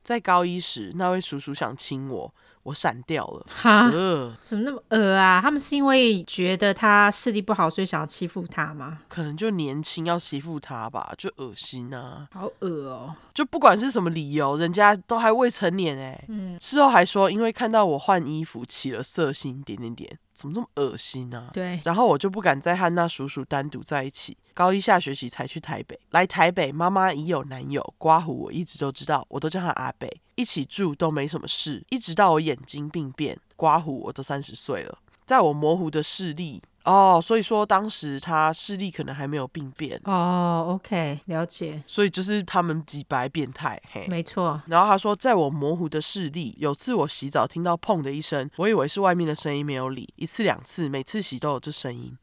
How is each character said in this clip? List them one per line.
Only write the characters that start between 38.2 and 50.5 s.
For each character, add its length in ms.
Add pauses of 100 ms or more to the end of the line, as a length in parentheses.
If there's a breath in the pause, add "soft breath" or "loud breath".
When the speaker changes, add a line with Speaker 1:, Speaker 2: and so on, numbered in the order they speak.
Speaker 1:
视 240
力 140
可 140
能 100
还 120
没 100
有 100
病 300
变。 280
Speaker 2:
哦， 640
OK， 560
了 200
解。 400
Speaker 1:
所 180
以 60
就 120
是 200
他 180
们 240
几 240
白 200
变 240
态， 280 (120)
嘿。 160
Speaker 2:
没 120
错。 460
Speaker 1:
然 140
后 80
他 100
说， 160
在 220
我 120
模 280
糊 120
的 120
视 300
力， 280
有 160
次 180
我 140
洗 240
澡 160
听 160
到 140
砰 260
的 80
一 100
声， 360
我 120
以 40
为 140
是 140
外 140
面 120
的 60
声 240
音 80
没 100
有 160
理， 260
一 100
次 160
两 220